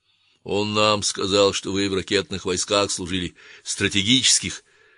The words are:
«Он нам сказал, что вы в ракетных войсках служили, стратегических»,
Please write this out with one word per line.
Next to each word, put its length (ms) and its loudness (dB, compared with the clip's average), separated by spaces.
«Он 300 -2
нам 300 2
сказал, 500 2
что 180 -6
вы 200 0
в 40 -4
ракетных 520 -2
войсках 440 0
служили, 440 -6
стратегических», 1000 0